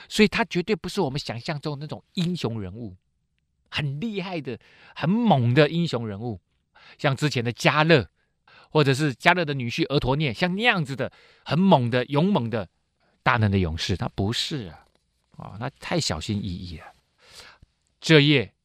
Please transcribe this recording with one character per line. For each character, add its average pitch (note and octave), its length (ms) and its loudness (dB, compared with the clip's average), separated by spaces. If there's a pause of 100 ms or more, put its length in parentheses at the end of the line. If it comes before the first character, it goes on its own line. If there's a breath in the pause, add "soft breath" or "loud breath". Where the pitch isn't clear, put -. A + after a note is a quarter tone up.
所 - 160 6
以 G3 40 6
他 - 180 -2
绝 F3 160 -4
对 G#3+ 120 -2
不 F3+ 140 -8
是 G3 140 -2
我 C#3 80 0
们 C#3 100 -6
想 - 180 -10
象 C#3+ 220 -8
中 D3 180 -8
那 D3+ 80 -12
种 A#2 160 -12 (120)
英 F3+ 200 -2
雄 A2+ 240 -4
人 F#2 140 -8
物， G#2+ 240 -14 (720)
很 C#3+ 320 -6
厉 G#3 220 -6
害 F3+ 180 -6
的、 B2 180 -10 (380 soft breath)
很 C#3+ 120 -2
猛 F3 440 4
的 D3 160 6
英 E3+ 180 -2
雄 A#2 220 -4
人 G2 100 -8
物， A2 220 -8 (560 loud breath)
像 C3+ 180 0
之 D3 140 0
前 B2 160 -2
的 A#2+ 80 -2
迦 D3+ 320 2
勒， D#3+ 240 4 (640 soft breath)
或 D3+ 120 2
者 C3+ 120 4
是 C#3 200 0
迦 F3 200 4
勒 F3+ 100 -2
的 D3 80 -6
女 C3 160 -4
婿 D#3+ 220 -2
俄 C#3+ 100 2
陀 B2+ 160 0
涅， D3+ 160 -2
像 F3+ 240 -2
那 G#3 60 -4
样 A3 200 2
子 C3+ 140 -4
的 A2+ 160 -6 (320 soft breath)
很 C#3 140 -2
猛 D#3 320 6
的、 B2 160 0
勇 D3+ 260 0
猛 A#2+ 160 0
的、 G#2+ 180 -4 (560)
大 B2+ 140 2
能 A2 140 4
的 G2+ 80 4
勇 E2 180 0
士， F2+ 200 -2
他 - 120 -6
不 G2 240 -2
是 A#2+ 360 -6
啊， - 180 -20 (500)
啊， G2+ 240 -16
那 B2+ 180 -8
太 F3 220 -4
小 D#2+ 200 -4
心 G#2+ 220 -4
翼 G#2+ 60 -6
翼 E2+ 300 -10
了。 - 80 -20 (1120 loud breath)
这 D#3+ 200 6
夜 C#3+ 320 2 (120)